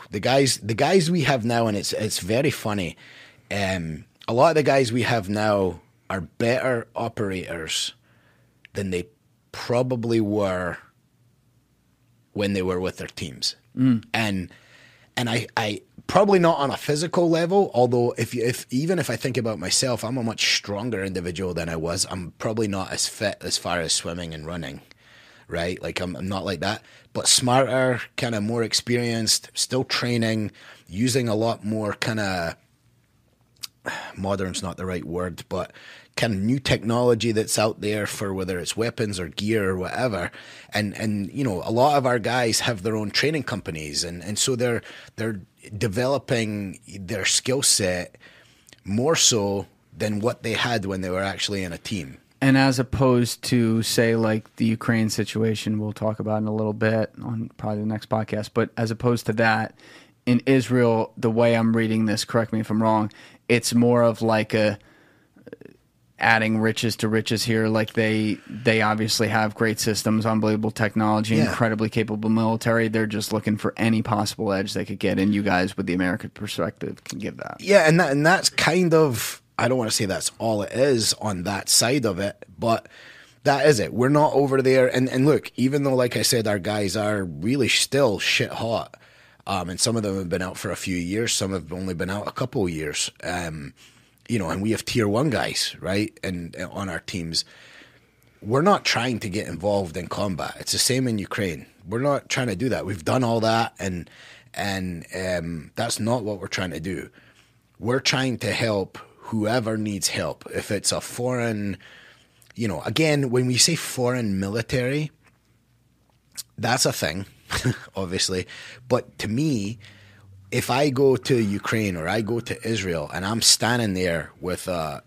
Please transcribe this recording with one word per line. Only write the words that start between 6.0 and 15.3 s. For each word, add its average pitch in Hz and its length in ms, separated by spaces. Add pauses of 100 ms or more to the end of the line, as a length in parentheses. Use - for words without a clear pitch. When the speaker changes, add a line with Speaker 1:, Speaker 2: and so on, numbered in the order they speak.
Speaker 1:
are 95 120
better 120 720
operators 92 1000 (800)
than 98 180
they 90 160 (440)
probably 120 680
were 95 560 (1600)
when 101 200
they 98 80
were 92 180
with 90 180
their 87 100
teams. - 480 (220)
Speaker 2:
Mm. 123 360
Speaker 1:
And, 101 360 (680)
and 120 120
I, 117 180 (100)